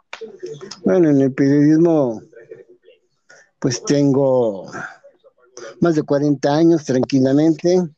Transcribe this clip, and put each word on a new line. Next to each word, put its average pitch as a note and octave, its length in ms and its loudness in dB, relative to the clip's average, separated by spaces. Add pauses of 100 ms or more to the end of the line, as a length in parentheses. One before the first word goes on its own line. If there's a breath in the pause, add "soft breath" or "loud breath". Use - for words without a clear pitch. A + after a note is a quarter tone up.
(840)
Bueno, F#3 260 2
en C#3 120 2
el C3+ 120 0
periodismo, D3 880 2 (1400 soft breath)
pues, - 280 -6
tengo C3 840 0 (1120 loud breath)
más E3+ 160 0
de D3+ 80 0
cuarenta C#3+ 500 -2
años E3 300 2
tranquilamente, C#3+ 1000 0 (160)